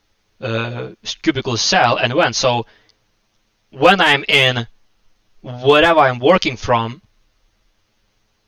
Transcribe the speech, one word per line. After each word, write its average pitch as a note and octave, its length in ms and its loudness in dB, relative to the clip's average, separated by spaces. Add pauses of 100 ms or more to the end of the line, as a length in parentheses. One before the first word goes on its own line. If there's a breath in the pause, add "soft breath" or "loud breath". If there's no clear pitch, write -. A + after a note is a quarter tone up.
(420)
uh, A#2 500 -8 (300)
cubicle C3 360 -4
cell, C3 400 0
and B2 160 -4
when. E3 200 0
So A#2+ 320 -2 (1040 soft breath)
when F3 320 2
I'm C#3+ 260 2
in B2+ 400 0 (720)
whatever D3 580 2
I'm B2+ 200 2
working D3 380 0
from, A#2+ 440 -2 (1500)